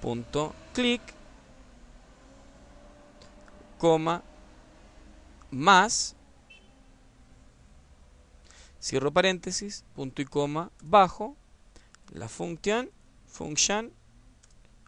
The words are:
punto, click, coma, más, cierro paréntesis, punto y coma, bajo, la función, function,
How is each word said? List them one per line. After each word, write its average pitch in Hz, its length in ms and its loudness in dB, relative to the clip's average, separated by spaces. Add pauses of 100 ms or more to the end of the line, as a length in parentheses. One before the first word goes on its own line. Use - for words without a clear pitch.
punto, 123 520 -6 (200)
click, 247 280 0 (2750)
coma, 165 440 2 (1300)
más, 185 640 4 (2750)
cierro 135 320 -2
paréntesis, 185 720 -2 (120)
punto 139 260 -8
y 139 40 -4
coma, 147 460 -4 (120)
bajo, 196 520 4 (760)
la 107 180 -10
función, 196 600 -4 (340)
function, 196 680 -2 (960)